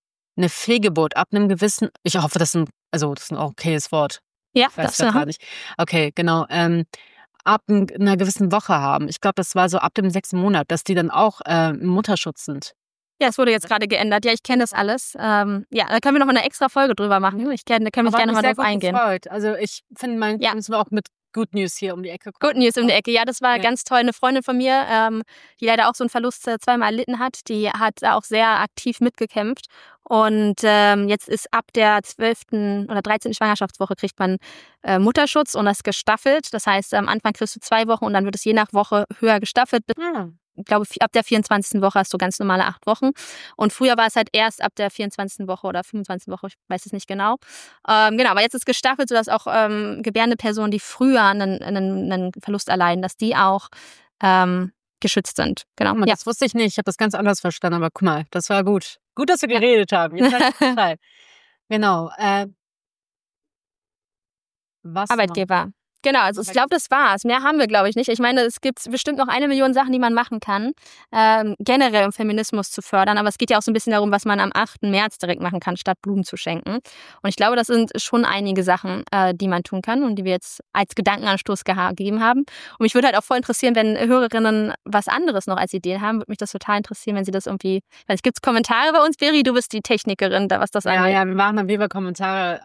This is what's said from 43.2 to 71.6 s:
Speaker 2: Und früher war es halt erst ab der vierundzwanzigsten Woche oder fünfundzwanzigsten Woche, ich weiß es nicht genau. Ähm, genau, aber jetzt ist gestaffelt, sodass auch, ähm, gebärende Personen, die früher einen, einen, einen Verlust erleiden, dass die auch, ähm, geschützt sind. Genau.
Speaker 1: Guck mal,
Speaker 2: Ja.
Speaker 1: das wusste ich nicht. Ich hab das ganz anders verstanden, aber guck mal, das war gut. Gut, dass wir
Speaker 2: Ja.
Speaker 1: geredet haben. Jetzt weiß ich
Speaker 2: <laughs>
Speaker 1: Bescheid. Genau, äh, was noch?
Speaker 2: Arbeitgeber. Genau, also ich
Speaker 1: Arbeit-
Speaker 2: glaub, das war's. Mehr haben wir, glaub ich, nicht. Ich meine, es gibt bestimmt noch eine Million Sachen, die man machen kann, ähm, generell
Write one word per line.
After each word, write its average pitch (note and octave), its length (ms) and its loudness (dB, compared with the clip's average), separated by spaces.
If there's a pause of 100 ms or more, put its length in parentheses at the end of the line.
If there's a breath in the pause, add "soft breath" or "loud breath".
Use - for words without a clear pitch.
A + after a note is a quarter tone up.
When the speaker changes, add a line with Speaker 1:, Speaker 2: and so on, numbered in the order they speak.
Speaker 2:
Und G#3+ 160 0
früher B3 240 2
war A3+ 80 4
es A3 100 0
halt A3 160 0
erst A3 300 0
ab G3+ 160 -4
der G3+ 140 -2
vierundzwanzigsten G3+ 560 -8
Woche F#3 180 -6
oder F#3 180 -4
fünfundzwanzigsten F#3+ 480 -10
Woche, F#3 180 -10
ich - 40 -20 (160)
weiß - 160 -6
es - 80 -12
nicht G3 140 -10
genau. G3 300 -2 (520 loud breath)
Ähm, A3 280 4
genau, B3 120 4
aber G3 120 2
jetzt A#3 120 2
ist B3+ 140 -6
gestaffelt, C4 420 0
sodass A3+ 180 2
auch, - 220 -2
ähm, G#3+ 540 0
gebärende A3+ 340 0
Personen, G#3+ 320 -2
die G#3 100 0
früher B3+ 440 2
einen, G3 400 0
einen, F#3+ 480 -2
einen F#3 200 -2 (120)
Verlust G3+ 260 -6
erleiden, F#3 320 2
dass F#3 160 -8
die - 180 -2
auch, F#3+ 340 2 (520 loud breath)
ähm, F#3 500 4 (300)
geschützt - 340 -2
sind. - 280 -2 (120)
Genau. G3+ 160 0
Speaker 1:
Guck A3 80 0
mal, G3 80 2
Speaker 2:
Ja. G#3+ 60 4
Speaker 1:
das - 120 -6
wusste A#3 200 -2
ich A3 80 -2
nicht. A3 200 0
Ich - 40 -6
hab G#3 80 -4
das F3+ 120 -4
ganz G#3 180 0
anders G3+ 260 0
verstanden, F3 340 -2
aber E3 160 -2
guck - 120 -6
mal, D#3 280 0
das - 180 -6
war G3 140 2
gut. G3 340 -2 (160)
Gut, C4+ 160 -4
dass F4+ 120 2
wir B3 80 -2
Speaker 2:
Ja. A#3 100 2
Speaker 1:
geredet A3 320 4
haben. E3+ 260 0
Jetzt B3+ 160 4
weiß D4 160 4
ich - 100 -8
Speaker 2:
<laughs> B3+ 160 2
Speaker 1:
Bescheid. F3 240 0 (720 soft breath)
Genau, G3 480 0
äh, G3+ 300 -2 (2250)
was F#3 260 -6
noch? A#3+ 60 0
Speaker 2:
Arbeitgeber. F#3 540 0 (340)
Genau, C4+ 160 4
also G3+ 240 0
ich F#3 60 -6
Speaker 1:
Arbeit- F#3+ 40 -12
Speaker 2:
glaub, C4 160 2
das - 220 0
war's. B3+ 320 4
Mehr B3 180 2
haben D4 160 2
wir, C4+ 80 4
glaub G#3 220 4
ich, G#3+ 80 -2
nicht. B3 140 -2
Ich A3+ 100 0
meine, B3 220 2
es A#3 200 -2
gibt B3+ 300 -4
bestimmt C4 260 -4
noch C4 100 2
eine C4 200 0
Million C4+ 260 2
Sachen, C4 180 2
die B3+ 60 0
man A#3 160 2
machen A#3 260 -2
kann, G#3+ 340 -4 (380 loud breath)
ähm, A3 460 4
generell A3+ 480 4